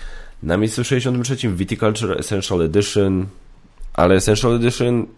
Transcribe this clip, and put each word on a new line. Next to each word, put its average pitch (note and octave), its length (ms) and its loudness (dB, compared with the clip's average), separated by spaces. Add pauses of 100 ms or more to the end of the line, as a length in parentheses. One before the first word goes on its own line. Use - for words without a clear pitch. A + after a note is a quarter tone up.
(420)
Na D#2+ 140 0
miejscu A2 280 0
sześćdziesiątym B2 380 0
trzecim A#2 340 -2
Viticulture G#2 640 0
Essential F#2+ 440 -2
Edition, F#2+ 640 2 (640)
ale F2+ 220 4
Essential G#2+ 400 2
Edition A#2+ 520 0 (120)